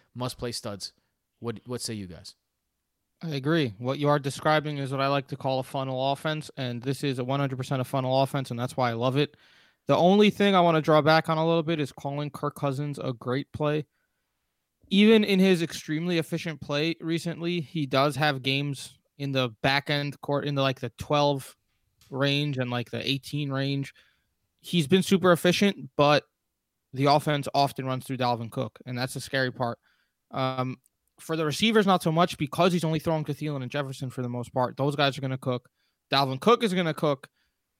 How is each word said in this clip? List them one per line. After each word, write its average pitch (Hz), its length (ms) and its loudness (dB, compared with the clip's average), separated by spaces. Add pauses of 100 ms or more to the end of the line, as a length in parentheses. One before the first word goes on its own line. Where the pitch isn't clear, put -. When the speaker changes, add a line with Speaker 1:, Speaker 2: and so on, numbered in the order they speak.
(140)
Speaker 1:
Must-play 123 380 -8
studs. 104 400 -10 (480)
What, 113 260 -8
what 123 160 -10
say 120 120 -8
you 101 140 -10
guys? 82 280 -18 (880)
Speaker 2:
I 170 60 -8
agree. 143 500 0
What 131 200 -4
you 143 100 2
are 147 100 4
describing 147 600 0
is 135 120 -6
what 135 100 -2
I 139 60 2
like 139 200 0
to 135 100 -10
call 135 220 -2
a 127 40 -6
funnel 135 480 -4
offense, 156 460 -6
and 120 260 -6
this 135 200 -4
is 135 140 -2
a 131 60 -6
one 135 160 -2
hundred 135 180 -2
percent 131 240 -2
a 123 40 -2
funnel 131 360 0
offense, 135 300 -2
and 120 80 -6
that's 123 180 -4
why 123 140 0
I - 20 -4
love 127 240 0
it. 147 180 -2 (520)
The 139 80 4
only 202 340 6
thing 202 240 2
I 185 60 6
wanna 165 220 4
draw 156 200 6
back 156 280 4
on 160 80 0
a 160 100 0
little 165 160 2
bit 160 160 -2
is 139 140 -4
calling 143 360 -6
Kirk - 260 -6
Cousins 143 460 -4
a 131 120 -4
great 127 400 -6
play. 151 320 -2 (1040)
Even 214 340 8
in 202 160 2
his 185 220 6
extremely 165 560 -4
efficient 160 420 -4
play 151 400 -2
recently, 165 600 -4
he 151 240 -4
does 135 320 2
have 139 260 0
games 135 540 -4 (200)
in 139 140 -6
the 131 180 0 (140)
back 139 260 2
end 143 320 -4
court 143 240 -2
in 143 100 -2
the, 139 60 0
like, 135 200 0
the 120 160 -6
twelve 143 580 0 (540)
range 139 480 -2
and, 123 120 -4
like, 120 220 -4
the 117 180 -6
eighteen 139 400 -4
range. 139 440 -4 (640)
He's 165 280 -2
been 185 160 4
super 180 280 4
efficient, 180 640 2
but 147 300 4 (680)
the 131 120 -2
offense 147 500 2
often 139 300 0
runs 131 200 -6
through 135 120 -8
Dalvin 120 340 -2
Cook, 120 340 -8
and 123 120 -8
that's 127 160 -4
the 135 80 -10
scary 131 300 -2
part. 117 280 -6 (520)
Um, 131 460 -4 (420)
for - 160 -6
the 160 100 -2
receivers, 208 420 2
not 185 160 4
so 170 80 2
much 170 260 2
because 170 360 2
he's 175 100 0
only 160 160 0
throwing 156 240 -2
to 143 100 -6
Thielen 147 280 -6
and 123 100 -8
Jefferson 135 380 -6
for 131 120 -8
the 123 80 -4
most 123 240 -8
part. 123 220 0
Those 143 220 0
guys 143 200 2
are - 40 -10
gonna 131 160 -4
cook. 123 320 -6 (420)
Dalvin 135 300 2
Cook 240 200 6
is 208 120 0
gonna 175 200 0
cook. - 360 -2 (500)